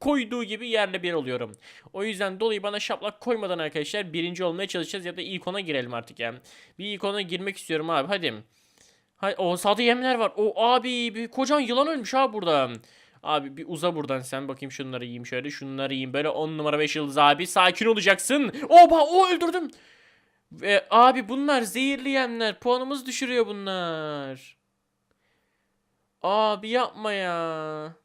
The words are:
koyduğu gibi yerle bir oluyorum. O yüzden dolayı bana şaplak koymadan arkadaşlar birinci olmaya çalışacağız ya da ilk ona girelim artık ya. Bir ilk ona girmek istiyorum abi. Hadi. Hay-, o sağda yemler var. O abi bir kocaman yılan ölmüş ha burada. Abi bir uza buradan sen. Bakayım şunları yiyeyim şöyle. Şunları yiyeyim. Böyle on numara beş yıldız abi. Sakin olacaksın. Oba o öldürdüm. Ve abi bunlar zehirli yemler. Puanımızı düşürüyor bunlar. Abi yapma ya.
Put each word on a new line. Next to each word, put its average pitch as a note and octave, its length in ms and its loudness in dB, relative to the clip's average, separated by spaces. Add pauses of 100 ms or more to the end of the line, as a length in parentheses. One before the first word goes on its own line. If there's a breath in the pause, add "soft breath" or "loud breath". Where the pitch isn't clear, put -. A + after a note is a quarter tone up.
koyduğu B3 440 -2
gibi G#3+ 240 -8
yerle G3 340 0
bir F3 100 -2
oluyorum. B2 440 -4 (360 loud breath)
O F#3+ 120 -6
yüzden G3 360 -4
dolayı A3 220 0
bana G#3 180 -4
şaplak G3+ 400 -6
koymadan G#3 380 -2
arkadaşlar D#3+ 540 -6
birinci F3 320 -4
olmaya F3 240 -2
çalışacağız F3+ 360 -6
ya E3+ 120 -8
da F3+ 60 -10
ilk F3+ 260 -8
ona F#3+ 120 -6
girelim C3+ 340 -4
artık A#2 260 -10
ya. A#2 140 -6 (440 loud breath)
Bir F3+ 60 -12
ilk G3+ 200 -8
ona G3+ 180 -2
girmek F#3 340 -8
istiyorum D#3+ 340 -4
abi. D3+ 180 0
Hadi. F3 260 -2 (840 soft breath)
Hay-, G3 220 -2
o A3+ 180 0
sağda G#3 260 2
yemler B3 320 2
var. A3+ 220 0
O G#3 280 0
abi A#3+ 500 2
bir A3+ 140 -6
kocaman C4+ 320 0
yılan B3+ 280 2
ölmüş C4+ 260 -4
ha C4 180 2
burada. D#3+ 380 2 (520 soft breath)
Abi C#3 340 -2
bir C3+ 120 -12
uza E3+ 260 -2
buradan C#3 260 -4
sen. C3+ 280 -8
Bakayım C3+ 240 -10
şunları B2+ 320 -8
yiyeyim A#2+ 220 -12
şöyle. C3 240 -6
Şunları C3+ 420 -6
yiyeyim. C3 200 -6
Böyle C#3+ 160 0
on D#3 300 -4
numara D3+ 200 0
beş D3+ 180 0
yıldız D3 220 -2
abi. D3 280 6
Sakin F#3 400 4
olacaksın. G#3 680 4 (160)
Oba E4 320 10
o F4 280 6
öldürdüm. E4+ 420 -2 (840 soft breath)
Ve F#3+ 380 0
abi A#3+ 380 8
bunlar C#4 340 0
zehirli B3+ 480 -2
yemler. A#3 500 -2
Puanımızı B3+ 460 -2
düşürüyor B3 400 0
bunlar. D#3+ 1120 -8 (1700)
Abi G#3 460 2
yapma A3 440 -2
ya. E3 800 -4 (120)